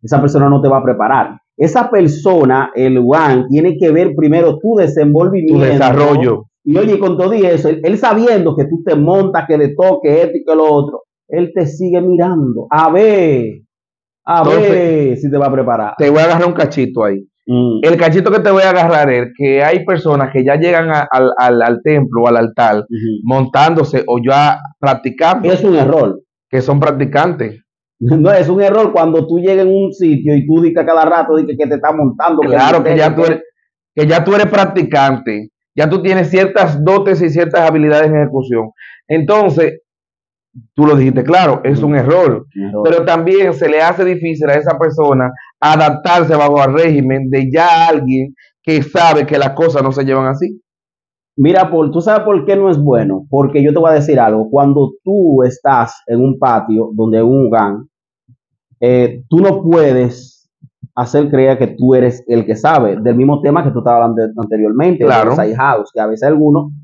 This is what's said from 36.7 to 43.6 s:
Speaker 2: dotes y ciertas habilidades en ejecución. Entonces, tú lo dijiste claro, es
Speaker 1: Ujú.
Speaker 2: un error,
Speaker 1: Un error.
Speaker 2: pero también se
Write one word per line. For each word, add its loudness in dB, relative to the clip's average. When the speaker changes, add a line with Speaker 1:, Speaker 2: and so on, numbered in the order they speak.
Speaker 2:
dotes 0
y 0
ciertas 0
habilidades 2
en 0
ejecución. -4
Entonces, 0
tú 2
lo 4
dijiste 0
claro, 0
es -2
Speaker 1:
Ujú. -2
Speaker 2:
un 0
error, 0
Speaker 1:
Un -8
error. -6
Speaker 2:
pero 0
también 0
se -2